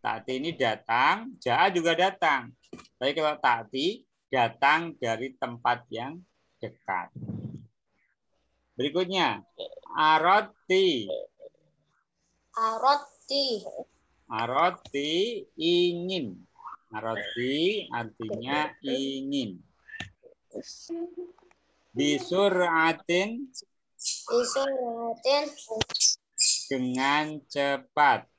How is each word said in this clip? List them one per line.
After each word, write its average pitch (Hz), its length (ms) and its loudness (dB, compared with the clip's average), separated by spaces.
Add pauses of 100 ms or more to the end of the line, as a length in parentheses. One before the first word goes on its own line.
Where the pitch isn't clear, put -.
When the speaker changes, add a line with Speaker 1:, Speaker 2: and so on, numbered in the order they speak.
Speaker 1:
Ta'ti 113 400 -4
ini 165 160 -6
datang, 147 800 0
ja'a 202 320 4
juga 170 240 2
datang. 160 560 2 (480)
Tapi 135 160 0
kalau 151 240 0
ta'ti 131 640 0 (320)
datang 139 640 2
dari 120 400 -4
tempat 120 560 -2
yang 131 240 -8 (400)
dekat. 92 560 -8 (1600)
Berikutnya, 151 640 -2 (520)
aroti. 160 1160 4 (1500)
Speaker 2:
Aroti. 269 920 0 (800)
Speaker 1:
Aroti 151 1160 0 (120)
ingin. 175 840 0 (520)
Aroti 131 960 -2
artinya 117 840 -4 (120)
ingin. 135 760 -4 (2250)
Bisuratin. 175 1600 0 (800)
Speaker 2:
Bisuratin. 247 1120 0 (1300)
Speaker 1:
Dengan 139 800 0
cepat. 139 880 2